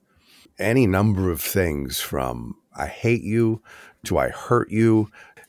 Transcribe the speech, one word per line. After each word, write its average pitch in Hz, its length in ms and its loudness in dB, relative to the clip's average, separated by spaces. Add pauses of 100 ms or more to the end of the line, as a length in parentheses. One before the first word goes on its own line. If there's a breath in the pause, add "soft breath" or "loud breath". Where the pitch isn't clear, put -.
(580 soft breath)
any 113 280 2
number 95 440 2
of 80 100 -4
things 73 600 -2
from 62 560 -6 (200)
"I 71 100 -6
hate 117 360 -2
you" 113 400 0 (420 loud breath)
to 87 140 0
"I 64 100 2
hurt - 420 -2
you," 110 400 4 (380 loud breath)